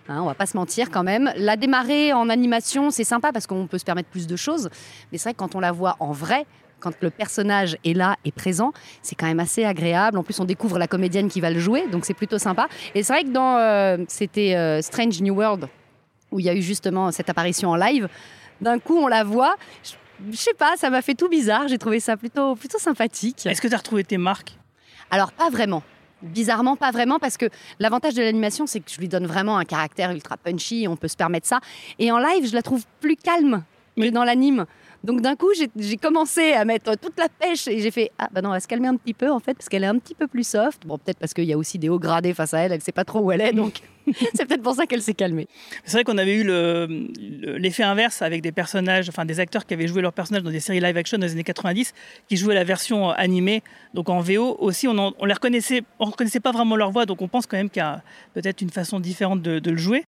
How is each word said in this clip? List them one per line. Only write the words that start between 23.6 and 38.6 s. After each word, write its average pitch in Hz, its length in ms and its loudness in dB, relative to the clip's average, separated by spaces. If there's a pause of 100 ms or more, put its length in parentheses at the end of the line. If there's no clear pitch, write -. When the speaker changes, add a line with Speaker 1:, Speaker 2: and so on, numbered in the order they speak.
Speaker 2:
que 247 80 -2
t'as 233 80 2
retrouvé 208 280 -2
tes 196 120 -2
marques ? 180 400 -2 (540)
Speaker 1:
Alors, 190 220 2
pas 330 180 0
vraiment. 202 320 0 (400)
Bizarrement, 226 520 0
pas 277 160 0
vraiment, 240 280 2
parce 262 180 -4
que - 80 -2 (340)
l'avantage 233 360 0
de 240 80 0
l'animation, 220 440 0
c'est 214 140 -6
que - 100 -14
je - 80 -12
lui 180 100 -6
donne 180 180 0
vraiment 196 320 0
un 165 80 0
caractère 160 440 -2
ultra - 280 -8
punchy, 202 500 -4
on 170 80 -2
peut 165 120 -6
se - 100 -8
permettre 165 280 0
ça. - 140 2 (380)
Et 233 140 2
en 233 60 4
live, 294 300 2
je 214 60 -2
la 233 80 2
trouve 254 200 -2 (180)
plus 302 160 2
calme 285 460 2 (320)
que 226 60 0
Speaker 2:
Oui. 226 100 4
Speaker 1:
dans 240 140 2
l'anime. 247 400 4 (400)
Donc 240 160 0
d'un 262 160 2
coup, 359 180 4
j'ai, 320 220 0
j'ai 208 220 -4
commencé 320 540 2
à 220 120 4
mettre 220 320 0
toute 330 220 -8
la 330 100 2
pêche 330 400 -2
et 220 120 0
j'ai 214 100 0
fait « 226 280 0
Ah, - 140 -4
bah 185 80 -2
non, 190 80 -2
on 196 40 -2
va 185 80 -2